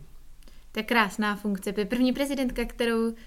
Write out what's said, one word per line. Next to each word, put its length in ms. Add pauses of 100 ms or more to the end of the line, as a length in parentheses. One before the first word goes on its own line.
(720)
To 60
je 40
krásná 540
funkce. 360
To 80
je 60
první 260
prezidentka, 520
kterou 500 (120)